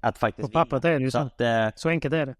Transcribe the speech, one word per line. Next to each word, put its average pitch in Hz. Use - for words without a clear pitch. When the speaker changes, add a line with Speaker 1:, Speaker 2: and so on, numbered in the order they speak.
Speaker 1:
att 113
faktiskt 107
Speaker 2:
På 104
pappret 143
Speaker 1:
vinna. 170
Speaker 2:
är 147
det 131
ju 131
Speaker 1:
Så 123
Speaker 2:
så. 123
Speaker 1:
att, -
eh, 113
Speaker 2:
Så -
enkelt 156
är 156
det. 131